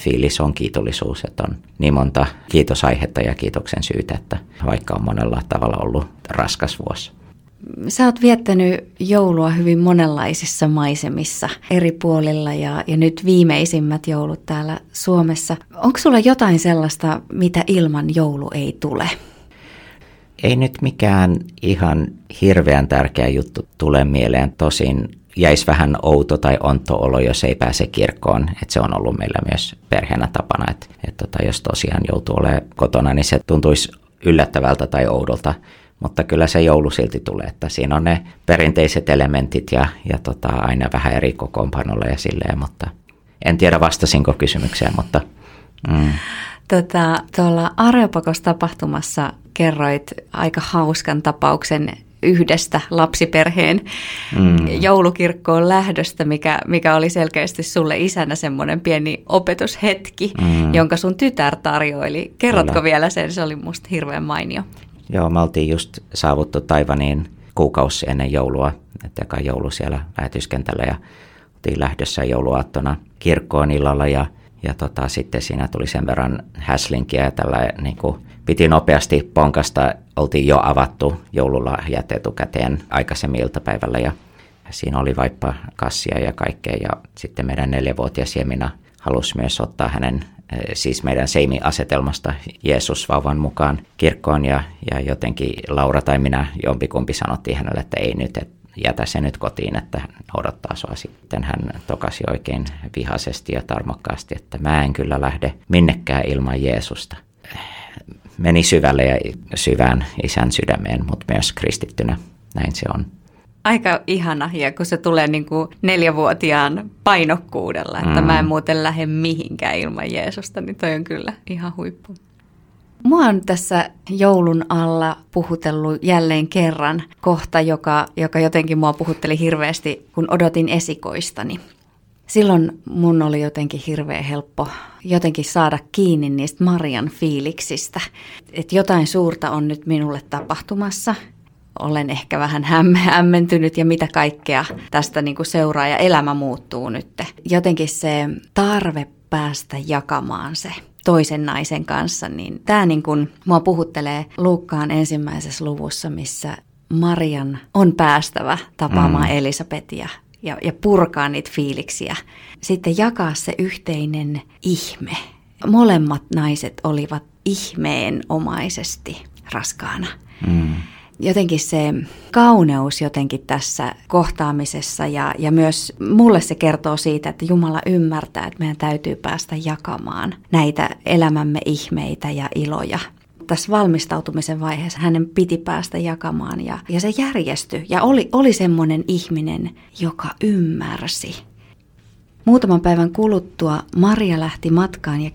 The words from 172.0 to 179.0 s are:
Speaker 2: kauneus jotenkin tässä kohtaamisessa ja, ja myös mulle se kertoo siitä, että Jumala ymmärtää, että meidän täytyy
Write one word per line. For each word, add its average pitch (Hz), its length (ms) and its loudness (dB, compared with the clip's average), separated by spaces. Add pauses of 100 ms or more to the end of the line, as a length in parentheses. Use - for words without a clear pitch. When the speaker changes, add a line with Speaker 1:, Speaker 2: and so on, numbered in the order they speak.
Speaker 2:
kauneus 165 680 4
jotenkin 139 460 -4
tässä 139 480 -6 (140)
kohtaamisessa 151 1000 -2
ja, 143 320 -4
ja 156 140 2
myös 160 400 2 (220)
mulle 220 260 10
se 160 140 -4
kertoo 151 420 0
siitä, 151 320 -2
että - 160 -8
Jumala 165 420 2
ymmärtää, 160 600 0
että - 120 -12
meidän 151 180 -4
täytyy 151 400 -4